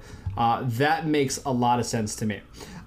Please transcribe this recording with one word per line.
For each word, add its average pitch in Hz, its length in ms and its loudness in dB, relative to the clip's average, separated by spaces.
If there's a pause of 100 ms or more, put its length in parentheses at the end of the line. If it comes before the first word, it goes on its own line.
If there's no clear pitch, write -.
(360)
uh, 117 280 2
that 147 420 2
makes 143 380 2
a 139 80 0
lot 120 260 4
of 113 80 0
sense 110 300 -2
to 113 100 -4
me. 104 140 -2 (460)